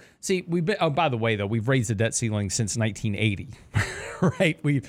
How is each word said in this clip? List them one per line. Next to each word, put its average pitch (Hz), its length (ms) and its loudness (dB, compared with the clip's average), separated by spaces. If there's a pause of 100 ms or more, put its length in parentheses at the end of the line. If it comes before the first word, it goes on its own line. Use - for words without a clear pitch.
(200)
see, 185 280 -2
we've 175 160 0
been, 190 160 0
oh, 160 120 2
by 156 180 2
the 123 80 0
way, 113 200 2
though, 101 100 0
we've 110 200 0
raised 131 220 2
the 113 60 0
debt 110 180 0
ceiling 104 380 0
since 110 260 -2
nineteen 110 380 -2
eighty, 101 340 0 (380)
<laughs> - 340 -12
right? 175 400 2
We've, 147 280 0